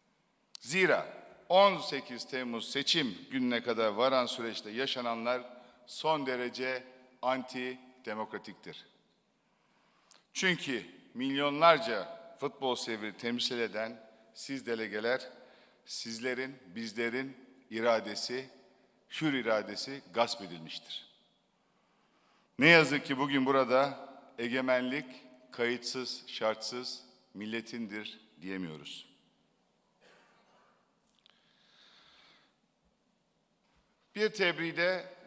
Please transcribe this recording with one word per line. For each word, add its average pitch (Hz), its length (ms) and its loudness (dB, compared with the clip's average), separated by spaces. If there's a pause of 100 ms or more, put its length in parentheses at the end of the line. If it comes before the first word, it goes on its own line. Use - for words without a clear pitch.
(600)
Zira 156 460 4 (420)
on 190 320 8
sekiz 127 440 -6
Temmuz 120 460 -6
seçim 139 480 0 (120)
gününe 123 320 0
kadar 113 260 2
varan 123 380 4
süreçte 113 440 -6
yaşananlar 123 720 -2 (440)
son 156 400 -2
derece 123 580 -4 (380)
antidemokratiktir. 120 1600 -6 (1500)
Çünkü 147 540 0 (280)
milyonlarca 139 1080 4 (200)
futbol 139 340 -2
severi 107 420 -4
temsil 120 420 -2
eden 113 520 -4 (240)
siz 135 320 -10
delegeler, 113 600 -2 (580)
sizlerin, 127 800 -6
bizlerin 117 680 -4 (340)
iradesi, 113 800 0 (680)
hür 156 120 2
iradesi 110 680 -2 (120)
gasp 113 280 2
edilmiştir. 80 640 -12 (1500)
Ne 151 100 8
yazık 147 380 8
ki 135 120 -2
bugün 139 280 2
burada 135 600 4 (300)
egemenlik 127 680 0 (460)
kayıtsız, 120 760 -4
şartsız 117 800 -4 (300)
milletindir 107 840 -8 (220)
diyemiyoruz. 87 640 -8 (4000)
Bir 208 180 2
tebriği 165 440 2
de 175 380 2 (120)